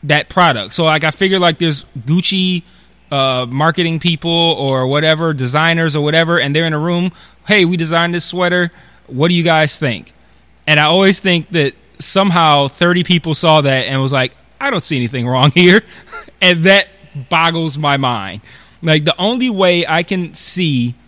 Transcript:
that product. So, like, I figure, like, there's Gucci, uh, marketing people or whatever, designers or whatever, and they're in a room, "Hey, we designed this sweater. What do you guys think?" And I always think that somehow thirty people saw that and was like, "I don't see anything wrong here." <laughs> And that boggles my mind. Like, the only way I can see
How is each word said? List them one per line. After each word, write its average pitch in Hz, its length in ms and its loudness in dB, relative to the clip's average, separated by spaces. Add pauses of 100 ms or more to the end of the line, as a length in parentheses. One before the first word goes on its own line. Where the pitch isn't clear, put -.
that 147 260 -2
product. 131 440 0
So, 170 120 0
like, 156 180 0
I 160 80 0
figure, 190 280 0
like, 170 200 2
there's 160 240 -2 (160)
Gucci, 180 640 -2 (480)
uh, 131 380 0
marketing 160 500 -2
people 170 320 -2
or 139 560 0
whatever, 156 460 0
designers 151 600 0
or 151 80 0
whatever, 160 360 0
and 139 160 -2
they're 165 100 0
in 160 80 -2
a 151 60 -2
room, 175 320 -2 (360)
"Hey, 202 180 4
we 175 120 0
designed 170 360 -2
this 170 120 -4
sweater. 175 460 -2 (360)
What 135 200 -2
do 180 60 2
you 170 100 2
guys 156 340 0
think?" 120 360 -6 (520)
And 151 140 2
I 151 60 4
always 185 340 2
think 175 320 -2
that 143 220 0 (260)
somehow 165 680 2
thirty 175 360 0
people 165 320 0
saw 156 260 4
that 131 260 0
and 135 140 -2
was 135 120 -2
like, 131 200 -2 (260)
"I 277 100 -4
don't 220 140 -4
see - 120 -6
anything 123 320 -4
wrong 131 240 2
here." 180 380 4
<laughs> - 40 -20 (480)
And 180 240 2
that 190 220 4 (420)
boggles 165 480 -2
my 147 200 0
mind. 107 440 -4 (400)
Like, 156 240 2
the 160 140 0
only 240 300 0
way 180 380 2
I 160 160 -2
can 180 300 -6
see 135 600 -2 (140)